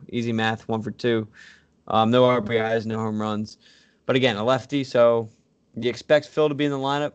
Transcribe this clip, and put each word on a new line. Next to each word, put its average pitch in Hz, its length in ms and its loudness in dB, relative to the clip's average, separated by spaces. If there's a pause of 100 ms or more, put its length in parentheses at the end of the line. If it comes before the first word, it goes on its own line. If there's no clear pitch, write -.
easy 117 220 -4
math, 113 360 -2
one 110 160 -4
for 104 80 -8
two. 113 360 -2 (600)
Um, 113 240 2
no 127 140 6
R 123 140 4
B 113 180 -2
Is, 110 280 -2
no 110 140 -4
home 110 200 -4
runs. 107 380 -6 (480)
But 127 100 0
again, 127 220 2
a 107 60 -4
lefty, 131 400 0
so 117 440 2 (500)
you 117 120 -2
expect 147 400 0
Phil 151 180 0
to 147 80 -4
be 139 80 -2
in 147 80 0
the 139 60 -4
lineup 139 380 -4